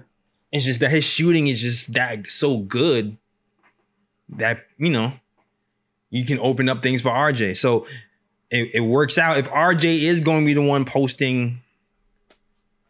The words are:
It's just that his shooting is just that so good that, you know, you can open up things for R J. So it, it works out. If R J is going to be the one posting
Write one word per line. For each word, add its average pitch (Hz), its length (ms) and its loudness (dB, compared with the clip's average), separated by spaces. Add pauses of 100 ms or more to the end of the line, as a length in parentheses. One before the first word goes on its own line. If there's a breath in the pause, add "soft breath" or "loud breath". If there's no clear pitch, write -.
(520)
It's 143 140 -2
just 123 140 -2
that 135 100 2
his 151 140 2
shooting 160 440 2
is 117 140 0
just 120 320 -4
that 117 380 -4
so 139 280 0
good 113 580 -2 (1120)
that, 113 360 -4 (120)
you 160 120 0
know, 127 240 0 (960)
you 123 140 -4
can 127 140 -2
open 127 280 0
up 123 140 -2
things 127 220 0
for 127 60 -2
R 143 240 2
J. 107 200 -2
So 120 320 0 (640 loud breath)
it, 120 240 0
it 113 60 0
works 131 400 2
out. 165 180 2
If 135 140 0
R 170 240 2
J 165 300 2
is 170 160 2
going 156 200 2
to 151 40 2
be 147 100 2
the 147 80 2
one 139 220 2
posting 127 760 -2 (1300)